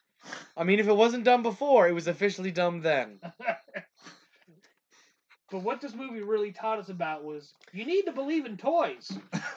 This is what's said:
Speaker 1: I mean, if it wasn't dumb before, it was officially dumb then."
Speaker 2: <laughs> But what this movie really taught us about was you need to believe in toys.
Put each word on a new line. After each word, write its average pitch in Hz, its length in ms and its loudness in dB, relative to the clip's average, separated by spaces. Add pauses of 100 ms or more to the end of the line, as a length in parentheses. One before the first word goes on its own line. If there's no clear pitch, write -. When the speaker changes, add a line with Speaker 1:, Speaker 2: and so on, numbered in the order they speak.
(580)
Speaker 1:
I 165 60 -2
mean, 196 160 4
if 202 80 2
it 208 100 6
wasn't 233 260 4
dumb 240 200 6
before, 233 440 6
it 175 60 2
was 170 140 -4
officially 190 420 -2
dumb 175 320 0
then." 127 440 0
Speaker 2:
<laughs> 170 40 -12 (2250)
But 196 140 -6
what 240 160 -4
this 269 160 -12
movie 240 280 -10
really 208 280 0
taught 220 260 -4
us 196 120 -12
about 160 340 -6
was 151 300 -12 (180)
you 208 140 -10
need 359 180 2
to 339 80 -4
believe 277 340 -2
in 214 120 -10
toys. 190 600 -2 (400)